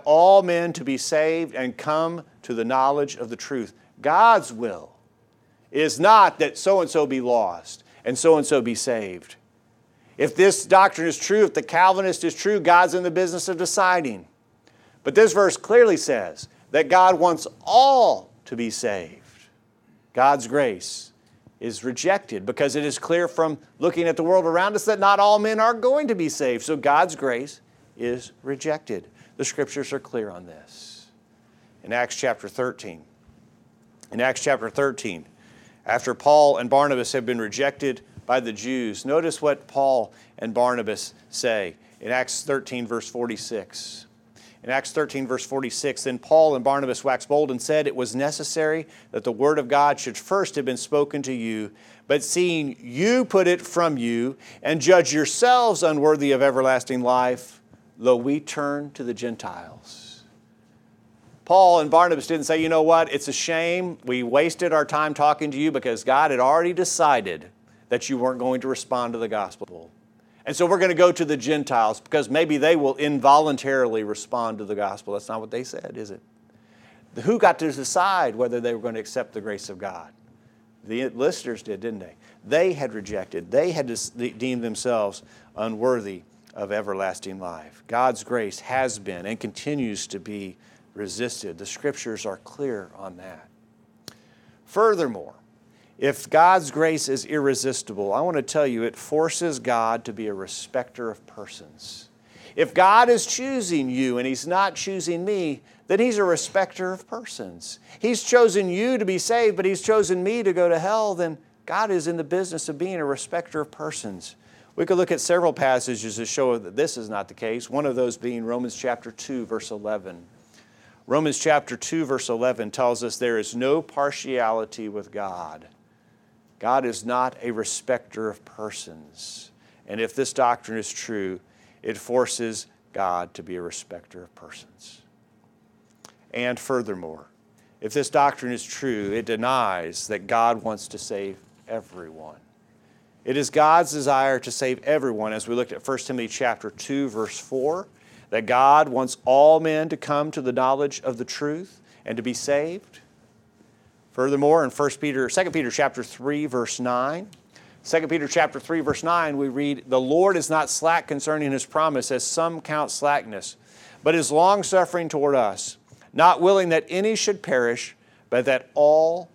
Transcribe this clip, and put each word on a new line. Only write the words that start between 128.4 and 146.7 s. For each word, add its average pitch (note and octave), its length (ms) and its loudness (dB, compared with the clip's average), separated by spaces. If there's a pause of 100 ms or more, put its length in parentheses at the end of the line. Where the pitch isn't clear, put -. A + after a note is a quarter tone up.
persons. - 1080 -16 (360)
And G#2 140 -8
if A2+ 140 -4
this C3+ 180 -4
doctrine A#2+ 460 0
is G#2 120 -8
true, F#2+ 500 -8 (420)
it G#2+ 140 -6
forces A#2 680 -4 (260)
God F2+ 420 -4
to F2+ 80 -16
be F2+ 140 -12
a F2 60 -8
respecter E2+ 600 -16
of F2 120 -20
persons. - 680 -20 (1300)
And B2 260 -4
furthermore, F#2 680 -6 (540)
if A2 120 -10
this C#3+ 180 -2
doctrine C#3 420 2
is A#2 120 -8
true, G#2+ 480 -6
it A2 140 -4
denies A2 840 -2
that G2+ 180 -8
God A#2 360 2
wants G#2+ 260 -8
to G#2 100 -14
save G2 380 -8 (320)
everyone. D#2+ 720 -14 (840)
It C3 120 -4
is C#3+ 140 -2
God's D#3 420 4
desire C3+ 480 0
to B2 100 -10
save B2+ 340 -4
everyone, A#2+ 480 -2
as G#2+ 140 -8
we A#2+ 80 -4
looked A#2+ 180 -2
at - 100 -14
First C3 240 -6
Timothy A#2+ 220 -6
chapter A2+ 420 -4